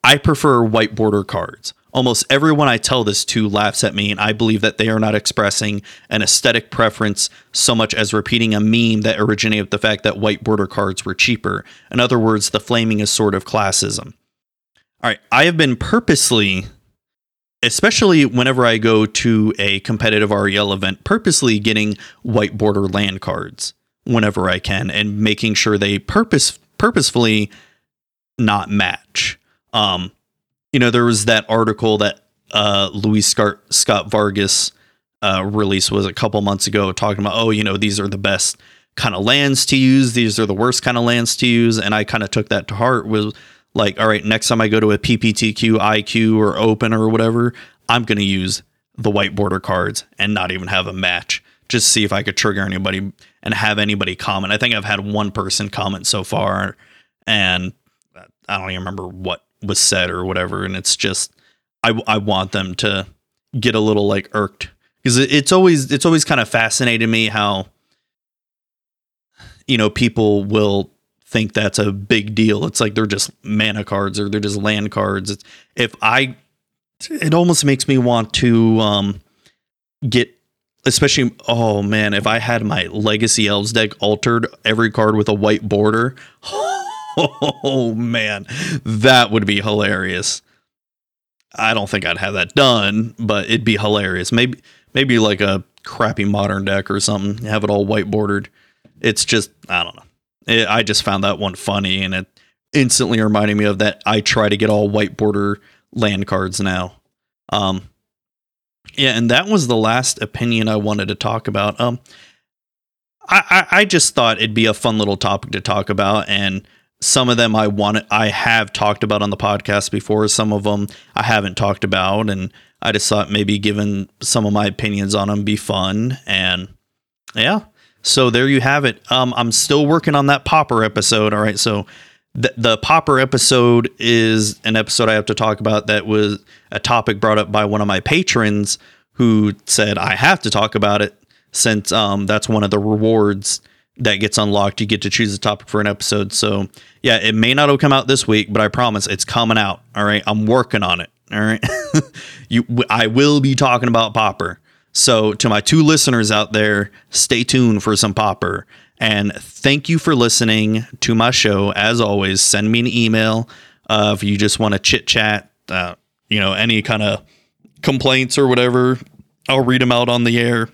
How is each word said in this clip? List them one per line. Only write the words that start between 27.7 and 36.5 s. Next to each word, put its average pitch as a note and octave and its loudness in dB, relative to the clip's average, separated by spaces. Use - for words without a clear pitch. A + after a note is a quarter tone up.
not G#2 2
match. - -4
Um, F#2 -2
you C3+ 2
know, A#2+ 4
there A#2+ 2
was G#2+ 2
that A2 2
article A2 2
that, G#2 -2
uh, G2+ 0
Luis G#2+ 0
Scar-, G#2 0
Scott G2+ 0
Vargas, G2+ 0
uh, F#2+ 0
released G2+ 0
was G2 0
a F2+ -6
couple G#2 -2
months G2+ -2